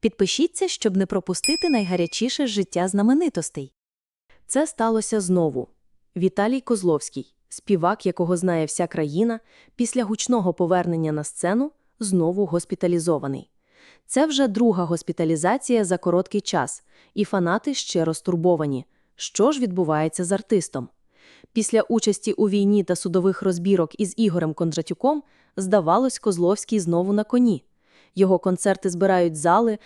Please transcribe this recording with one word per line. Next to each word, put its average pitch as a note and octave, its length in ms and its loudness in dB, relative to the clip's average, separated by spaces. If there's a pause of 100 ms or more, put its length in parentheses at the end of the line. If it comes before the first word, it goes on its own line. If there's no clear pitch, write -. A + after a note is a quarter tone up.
Підпишіться, C4 680 0
щоб F#3+ 280 -2
не F#3+ 100 2
пропустити G3+ 640 -2
найгарячіше G#3+ 760 0
з A3+ 40 -2
життя F#3 380 -2
знаменитостей. G#3 840 0 (720)
Це D4+ 200 0
сталося A3 540 0
знову. E3 480 0 (480)
Віталій G3+ 440 0
Козловський, F3 720 -2 (140)
співак, F#3 580 -2
якого F3 300 0
знає E3 300 0
вся E3+ 200 -4
країна, F3 540 -2 (360)
після B3 280 -2
гучного G#3 500 0
повернення E3+ 580 0
на D3+ 120 -4
сцену A#3 480 -2 (280)
знову F#3+ 460 0
госпіталізований. E3 1040 -2 (560)
Це D4 200 2
вже C#4 220 0
друга G3+ 360 2
госпіталізація E3+ 1000 0
за F3+ 140 -2
короткий F3+ 420 0
час, - 440 -4 (300)
і G#3 100 0
фанати G3 500 0
ще E3+ 300 -2
розтурбовані. D#3+ 800 0 (300)
Що - 360 0
ж C#4+ 80 -4
відбувається F3 640 0
з F3 80 -2
артистом? F3+ 560 -2 (640)
Після A3 300 0
участі G#3+ 500 0
у G#3+ 160 2
війні G3+ 360 2
та F3 120 0
судових F#3 460 0
розбірок F3+ 580 0
із F#3+ 160 -2
Ігорем E3+ 380 0
Кондратюком, E3+ 680 -2 (340)
здавалось, G3 600 2
Козловський G3 640 0
знову F3 320 0
на G#3 120 0
коні. A#3+ 400 2 (500)
Його F#3 240 4
концерти F#3+ 520 0
збирають F3 460 2
зали, G#3 500 2